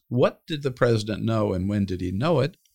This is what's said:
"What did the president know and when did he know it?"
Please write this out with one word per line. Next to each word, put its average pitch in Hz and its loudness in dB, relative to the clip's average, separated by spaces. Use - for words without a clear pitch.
"What 151 2
did 147 -6
the 139 -2
president 110 0
know 107 0
and 92 -2
when 104 0
did 92 -4
he 92 -4
know 135 0
it?" 147 -2